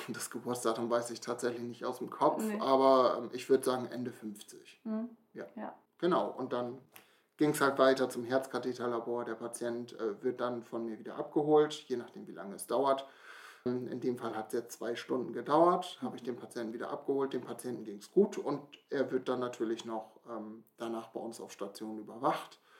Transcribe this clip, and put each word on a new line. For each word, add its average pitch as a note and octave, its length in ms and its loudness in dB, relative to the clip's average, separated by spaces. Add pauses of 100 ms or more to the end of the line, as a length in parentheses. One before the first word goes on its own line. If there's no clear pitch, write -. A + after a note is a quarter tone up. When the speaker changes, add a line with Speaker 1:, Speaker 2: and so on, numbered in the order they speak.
Speaker 1:
Ähm, A2 60 -8
das - 160 -8
Geburtsdatum A#2+ 600 -2
weiß A#2 220 0
ich A2+ 80 -10
tatsächlich A#2+ 440 -4
nicht A#2+ 200 -10
aus B2 140 -4
dem B2 120 -8
Kopf, C#3+ 340 2
Speaker 2:
Nee. G#2+ 180 -2
Speaker 1:
aber, C3 560 6
ähm, A#2 160 -6
ich - 160 -8
würd C3 160 6
sagen B2+ 220 0
Ende B2 240 -6
fünfzig. - 760 -14
Speaker 2:
Mhm. A3+ 240 -4 (240)
Speaker 1:
Ja. - 120 -10 (100)
Speaker 2:
Ja. G#3+ 180 -10 (240)
Speaker 1:
Genau, C3+ 320 2
und B2 240 -6
dann B2 240 -4 (600)
ging's D3 220 4
halt C3+ 200 4
weiter C3 300 8
zum B2 160 -4
Herzkatheterlabor. A#2+ 1000 -2
Der A2+ 100 -6
Patient, A#2+ 640 -6
äh, G#2+ 240 -4
wird B2 180 0
dann A#2+ 220 -2
von A#2 220 -6
mir A2 140 -8
wieder G#2 160 -10
abgeholt, D3+ 580 6
je - 240 -4
nachdem, G#2 300 -10
wie F#2 60 -14
lange F#2 220 -10
es - 120 -12
dauert. C3+ 400 2 (580)
In B2 340 -2
dem A#2+ 180 0
Fall A#2 200 -6
hat's G#2+ 160 -6
jetzt A#2+ 240 -4
zwei A#2 180 -4
Stunden - 380 -4
gedauert, E3+ 680 4
habe A#2+ 140 -6
ich A#2+ 80 -12
den B2 140 -4
Patienten A2+ 340 -8
wieder A#2 180 -6
abgeholt, C#3 440 0
dem B2+ 80 -2
Patienten A#2+ 420 -8
ging's G2+ 280 -12
gut G3+ 260 6
und C#3+ 240 -2 (280)
er C3 220 0
wird B2+ 160 0
dann B2+ 140 0
natürlich A#2 420 -2
noch, A2+ 460 -8
ähm, A2 340 -10 (140)
danach A2+ 320 -6
bei - 100 -8
uns A2+ 220 -8
auf - 100 -12
Station A2 480 -8
überwacht, A2 640 -4 (180)